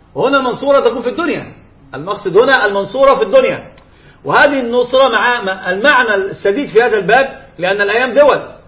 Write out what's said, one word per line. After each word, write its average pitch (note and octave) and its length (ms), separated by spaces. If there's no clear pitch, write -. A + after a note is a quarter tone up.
وهنا B3+ 240
المنصورة C4 420
تكون A#3 220
في A#3+ 60
الدنيا، C#4 440
المقصد F3 420
هنا B3 300
المنصورة A#3+ 480
في - 80
الدنيا. A3 360
وهذه C#4 360
النصرة B3 480
مع، A3+ 340
مع F#3+ 280
المعنى A#3 440
السديد G3 540
في G#3 140
هذا A#3 140
الباب، A3 460
لأن F#3+ 220
الأيام A3+ 320
دول، C4+ 300